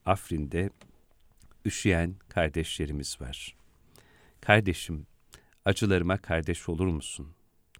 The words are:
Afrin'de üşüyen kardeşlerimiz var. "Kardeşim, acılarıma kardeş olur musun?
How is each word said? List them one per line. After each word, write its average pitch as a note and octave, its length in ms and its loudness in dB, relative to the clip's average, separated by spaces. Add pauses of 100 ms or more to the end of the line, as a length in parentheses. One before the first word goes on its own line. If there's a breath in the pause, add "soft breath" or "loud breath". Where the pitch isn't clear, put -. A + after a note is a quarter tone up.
Afrin'de F2 680 -2 (920)
üşüyen F2+ 520 2 (120)
kardeşlerimiz D2+ 920 -2
var. - 360 -12 (840 soft breath)
"Kardeşim, F#2 680 4 (580 soft breath)
acılarıma F#2+ 520 2
kardeş E2 520 -4
olur F2 180 0
musun? D#2 480 -6 (460)